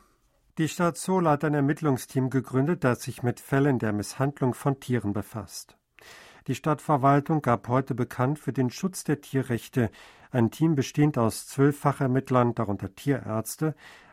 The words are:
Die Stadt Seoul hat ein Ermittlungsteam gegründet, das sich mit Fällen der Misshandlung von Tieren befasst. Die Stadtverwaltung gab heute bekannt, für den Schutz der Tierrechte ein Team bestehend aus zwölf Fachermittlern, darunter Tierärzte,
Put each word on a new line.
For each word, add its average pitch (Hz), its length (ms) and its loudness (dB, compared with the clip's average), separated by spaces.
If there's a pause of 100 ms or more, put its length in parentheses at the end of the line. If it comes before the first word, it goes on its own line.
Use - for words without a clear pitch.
(580)
Die 156 120 0
Stadt 170 280 -2
Seoul 190 300 0
hat 147 160 2
ein 151 100 0
Ermittlungsteam 139 760 0
gegründet, 135 560 0
das 120 160 2
sich - 220 -10
mit 120 180 -2
Fällen 139 380 2
der 110 120 -2
Misshandlung 131 640 -2
von 139 260 -2
Tieren 113 320 -2
befasst. - 680 -10 (720)
Die 131 80 -2
Stadtverwaltung 143 840 2
gab 120 260 0
heute 131 260 0
bekannt, 123 460 -2
für 127 140 -8
den 127 160 0
Schutz - 340 -6
der 147 160 -2
Tierrechte 123 720 -2 (420)
ein 117 180 4
Team 160 260 2
bestehend 147 420 2
aus 113 300 0
zwölf 143 300 2
Fachermittlern, 127 800 2
darunter 101 400 -4
Tierärzte, 120 800 -4 (360)